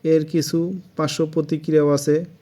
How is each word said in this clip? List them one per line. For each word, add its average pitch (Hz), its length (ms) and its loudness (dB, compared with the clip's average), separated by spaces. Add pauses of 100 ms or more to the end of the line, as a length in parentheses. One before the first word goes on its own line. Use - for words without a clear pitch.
এর 160 220 2
কিছু 165 500 -2 (220)
পার্শ্ব 156 300 -2
প্রতিক্রিয়াও 151 600 0
আছে। 147 360 2 (180)